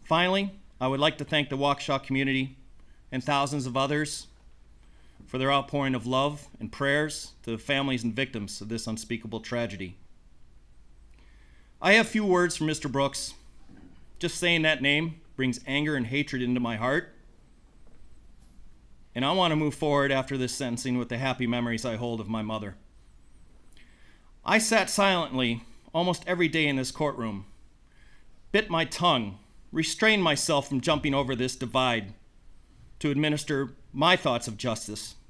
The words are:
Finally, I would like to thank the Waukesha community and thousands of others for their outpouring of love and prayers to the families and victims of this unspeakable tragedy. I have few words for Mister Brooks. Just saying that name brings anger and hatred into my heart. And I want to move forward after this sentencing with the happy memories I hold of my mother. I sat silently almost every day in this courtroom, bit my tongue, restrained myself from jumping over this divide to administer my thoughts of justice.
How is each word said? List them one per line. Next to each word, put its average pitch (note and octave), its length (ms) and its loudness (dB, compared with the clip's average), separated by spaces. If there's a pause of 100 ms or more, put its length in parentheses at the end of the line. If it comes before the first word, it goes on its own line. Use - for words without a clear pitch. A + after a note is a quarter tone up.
Finally, F#3 480 2 (280)
I B2+ 80 0
would C3+ 120 0
like D3+ 180 2
to D3 60 -4
thank D3 240 0
the C3 80 -4
Waukesha C#3 460 0
community C3+ 540 0 (540)
and C3 140 -6
thousands C#3 420 0
of B2 100 -4
others D3 500 -2 (1000)
for - 120 -6
their C3 120 2
outpouring C#3 440 0
of A#2+ 120 -4
love C#3 400 -2 (140)
and G#2+ 100 -8
prayers D3 640 -2 (100)
to - 80 -8
the A2+ 80 -4
families C3+ 460 -2
and A2+ 100 -2
victims A2+ 460 -6
of G2+ 80 -12
this A2+ 180 -6
unspeakable A2+ 540 -6
tragedy. G2+ 560 -6 (1800)
I F#3+ 140 6
have A3 120 6
few A3 180 0
words F3+ 320 4
for D#3 80 -2
Mister D3+ 240 -2
Brooks. C#3 460 -2 (840)
Just E3+ 180 -4
saying E3+ 260 2
that D#3 200 2
name D3+ 380 2 (140)
brings B2+ 320 -2
anger D3 300 0
and B2 100 -2
hatred C3+ 360 -2
into B2 180 0
my A#2+ 160 -2
heart. B2+ 380 -2 (2000)
And B2 100 -2
I C#3+ 80 2
want F3+ 200 4
to D3+ 40 2
move D3+ 180 2
forward C#3+ 380 2
after C3+ 240 0
this B2+ 180 -2
sentencing B2 440 -2
with A#2+ 100 -4
the A#2+ 100 -4
happy B2+ 280 -2
memories A#2 380 -2
I A#2 120 -2
hold A#2 240 -4
of G2+ 80 -8
my A2 140 -4
mother. G#2+ 340 -6 (1700)
I G#3 140 4
sat A3 320 4
silently C3 720 2 (280)
almost F3 340 0
every F3 220 2
day D#3 180 2
in C#3+ 100 2
this C3 140 -2
courtroom, A#2 560 -4 (1080)
bit G#3 180 2
my E3 140 2
tongue, C3 540 0 (340)
restrained G#3 500 2
myself D3 460 2
from C3+ 120 0
jumping D3 340 2
over C3+ 200 0
this B2+ 220 -2
divide A#2+ 580 0 (840)
to D3+ 120 0
administer C#3+ 640 0 (180)
my E3 240 6
thoughts B2+ 300 0
of A2 100 -8
justice. - 600 -6 (140)